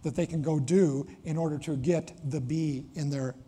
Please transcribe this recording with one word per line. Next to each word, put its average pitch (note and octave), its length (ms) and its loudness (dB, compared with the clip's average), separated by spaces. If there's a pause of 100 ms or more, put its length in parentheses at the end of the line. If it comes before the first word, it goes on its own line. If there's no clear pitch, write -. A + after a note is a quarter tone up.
that D3+ 140 -4
they F3 100 2
can D#3+ 160 -2
go D3+ 180 2
do C#3+ 480 4 (160)
in D#3+ 140 -2
order D#3 220 0
to D3 180 -4
get D#3+ 420 0 (120)
the C#3+ 100 -2
B D3 540 -2
in C#3+ 160 -2
their, C3 240 -4 (120)